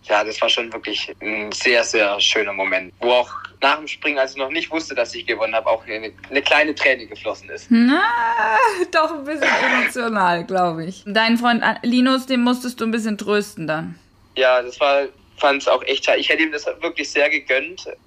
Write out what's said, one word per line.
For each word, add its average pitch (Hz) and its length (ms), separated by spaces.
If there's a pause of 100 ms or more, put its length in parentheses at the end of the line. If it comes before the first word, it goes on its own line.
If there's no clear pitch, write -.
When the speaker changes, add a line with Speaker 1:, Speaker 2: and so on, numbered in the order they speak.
Speaker 1:
ja, 107 200
das 107 160
war - 80
schon 117 240
wirklich 107 480
ein 104 320
sehr, 120 320
sehr 104 360
schöner 104 320
Moment, 95 480
wo 120 100
auch 123 200 (300)
nach 139 160
dem 151 120
Springen, 147 300
als 135 140
ich 135 60
noch 135 120
nicht 165 200
wusste, 160 240
dass 117 200
ich 117 120
gewonnen 113 280
habe, 110 140
auch - 180
eine, 110 260 (180)
eine 139 120
kleine 151 320
Träne 127 320
geflossen - 440
ist. - 200
Speaker 2:
Na, 240 300 (920)
doch 320 200
ein 285 120
bisschen 294 240
emotional, 233 1000
glaub 180 320
ich. 165 260
Deinen 220 320
Freund 240 260
A-, - 200
Linus, 254 440
den 254 140
musstest 247 400
du 233 60
ein 226 40
bisschen 220 280
trösten 208 480
dann. 165 320 (380)
Speaker 1:
Ja, 127 260
das 123 180
war, 139 280 (280)
fand's 139 320
auch - 140
echt 139 240
schade. - 120
Ich - 100
hätte - 140
ihm 156 100
das 147 140 (140)
wirklich 165 300
sehr 147 180
gegönnt. 156 580 (200)